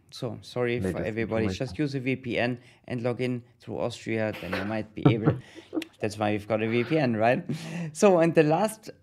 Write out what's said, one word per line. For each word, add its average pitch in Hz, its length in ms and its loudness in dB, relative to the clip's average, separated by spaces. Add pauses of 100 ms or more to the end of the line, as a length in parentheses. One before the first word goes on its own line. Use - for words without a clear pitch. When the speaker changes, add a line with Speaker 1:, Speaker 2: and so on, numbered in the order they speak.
(140)
Speaker 1:
So, 110 280 -8
sorry 120 380 -2
for 95 80 -2
Speaker 2:
Latest - 180 -2
Speaker 1:
everybody. 110 400 -2
Speaker 2:
information. 95 220 -2
Speaker 1:
Just - 120 -10
use 139 160 -2
a 135 40 -2
V 127 180 -2
P 120 200 -4
N 120 220 0 (280)
and 123 140 -4
log 120 200 -2
in 123 220 -2 (160)
through 98 200 -8
Austria, 110 640 -2
then 87 120 -8
you 95 120 -4
might 107 280 -6
be - 100 -10 (100)
able. 113 200 2 (340)
Speaker 2:
<laughs> - 340 -8
Speaker 1:
That's 107 160 -4
why 104 140 2
we've 104 160 -2
got 107 140 2
a 113 60 0
V 120 160 2
P 156 140 0
N, 127 180 2
right? 120 280 4 (500)
So, 190 260 8
and 165 160 6
the 165 80 4
last 170 460 0 (140)